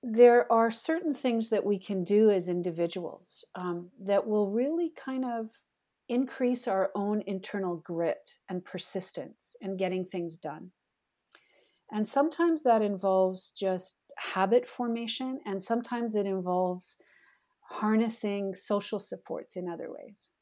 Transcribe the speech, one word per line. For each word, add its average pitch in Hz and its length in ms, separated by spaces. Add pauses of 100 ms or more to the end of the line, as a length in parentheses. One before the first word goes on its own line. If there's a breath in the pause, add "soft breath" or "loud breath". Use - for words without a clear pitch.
There 240 480
are 226 200
certain 320 420
things 226 380
that 208 160
we 202 120
can 190 260
do 208 260
as 180 180
individuals, 175 960 (100)
um, 175 360 (100)
that 196 260
will 208 240
really 302 460
kind 262 300
of 226 240 (580)
increase 247 580
our 190 280
own 208 320
internal 190 500
grit 165 640 (100)
and 180 160
persistence - 960
in 196 160
getting 185 300
things 170 320
done. 156 320 (1200 soft breath)
And 214 160
sometimes 330 540
that 226 180
involves 190 680
just 185 480 (180)
habit 202 500
formation, 240 760
and 196 180
sometimes 233 520
it 202 120
involves 180 680 (680 soft breath)
harnessing 214 920
social 208 440
supports - 580
in 180 120
other 170 220
ways. - 400 (120)